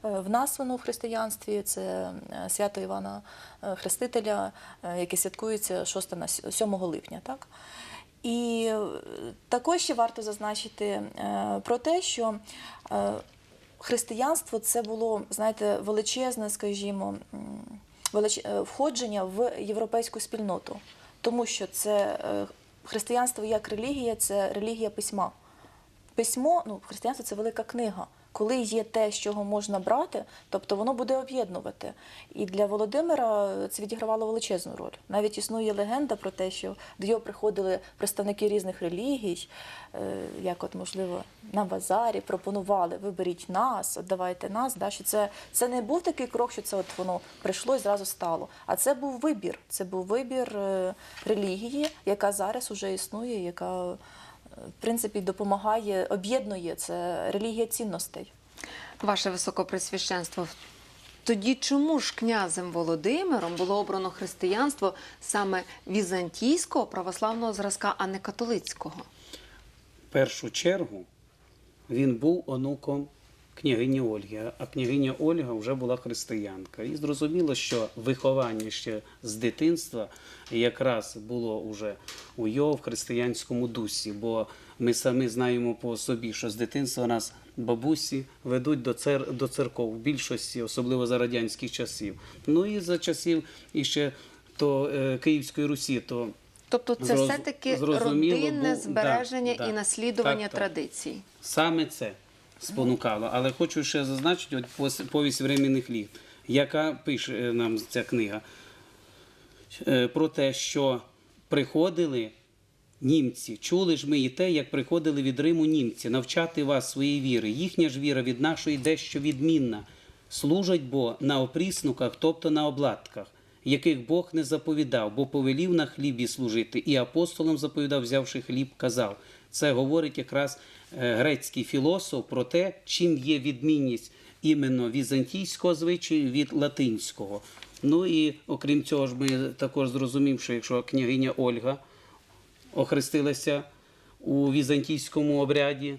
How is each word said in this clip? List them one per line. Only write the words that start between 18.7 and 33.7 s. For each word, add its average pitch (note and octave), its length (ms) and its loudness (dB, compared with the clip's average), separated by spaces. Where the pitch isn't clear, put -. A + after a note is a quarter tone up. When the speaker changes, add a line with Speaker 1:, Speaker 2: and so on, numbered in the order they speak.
Speaker 1:
в G3+ 360 0
європейську A3 600 -2
спільноту. - 560 -6
Тому A#3 260 2
що G3+ 200 -4
це, G#3 580 2
е, G3+ 220 -2
християнство A#3+ 600 0
як G#3+ 240 0
релігія — A#3 480 -2
це G3 360 0
релігія A3 380 -2
письма. G#3 400 -4
Письмо, C4 520 2
ну, G#3 200 -10
християнство — A#3 400 -6
це G#3+ 80 -6
велика A3 280 -4
книга. A3 440 -4
Коли A3 260 2
є A3 260 0
те, A3 260 2
з G#3 40 -6
чого G#3 300 -2
можна G#3 340 0
брати, A3+ 460 0
тобто G3 260 0
воно A3 180 0
буде B3 220 0
об'єднувати. B3+ 760 -6
І G3+ 120 -2
для G3 200 2
Володимира G#3+ 880 2
це - 140 -6